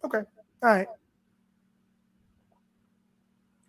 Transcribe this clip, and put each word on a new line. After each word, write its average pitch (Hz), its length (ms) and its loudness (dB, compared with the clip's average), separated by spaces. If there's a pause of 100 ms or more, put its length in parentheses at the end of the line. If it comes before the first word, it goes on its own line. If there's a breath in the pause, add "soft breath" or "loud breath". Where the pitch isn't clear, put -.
okay, 262 140 -4 (440)
all 247 80 4
right. 196 180 2 (2750)